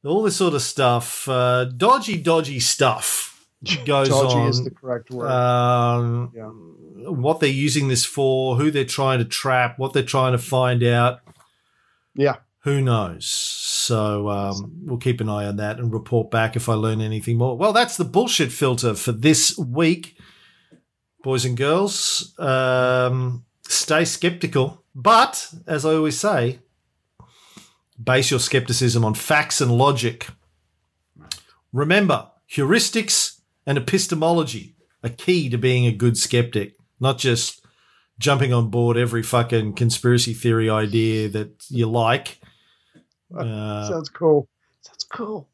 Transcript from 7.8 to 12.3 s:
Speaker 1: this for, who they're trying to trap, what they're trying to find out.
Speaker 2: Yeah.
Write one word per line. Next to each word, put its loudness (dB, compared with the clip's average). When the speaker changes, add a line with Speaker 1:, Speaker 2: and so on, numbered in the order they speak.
Speaker 1:
this 0
for, 0
who 2
they're 0
trying 0
to 0
trap, 0
what -4
they're 2
trying 0
to 2
find 2
out. 2
Speaker 2:
Yeah. 2